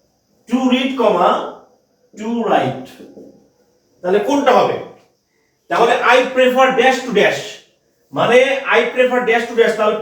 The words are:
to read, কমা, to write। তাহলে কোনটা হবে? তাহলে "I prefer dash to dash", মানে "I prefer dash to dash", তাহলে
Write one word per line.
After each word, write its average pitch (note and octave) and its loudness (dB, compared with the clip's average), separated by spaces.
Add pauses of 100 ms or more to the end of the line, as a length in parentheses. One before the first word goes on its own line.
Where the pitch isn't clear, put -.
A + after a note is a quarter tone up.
(500)
to B3 -2 (140)
read, B3+ 0 (120)
কমা, F3+ 0 (880)
to A3 -12 (200)
write। - -2 (1120)
তাহলে F#3+ 0
কোনটা C4 2
হবে? - 0 (920)
তাহলে A#3 2 (220)
"I - 6 (180)
prefer B3+ 4 (120)
dash B3 2
to - -8
dash", - 0 (720)
মানে G#3+ 2 (400)
"I - 4 (140)
prefer B3 0 (100)
dash A#3 0
to - -12
dash", G#3+ 2
তাহলে G#3+ 0